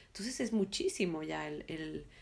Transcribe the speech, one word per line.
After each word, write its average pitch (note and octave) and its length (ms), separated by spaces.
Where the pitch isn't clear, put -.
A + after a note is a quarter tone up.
Entonces A#3+ 320
es A3+ 120
muchísimo G3 720
ya D#3 260
el... D3+ 200
el, D#3 360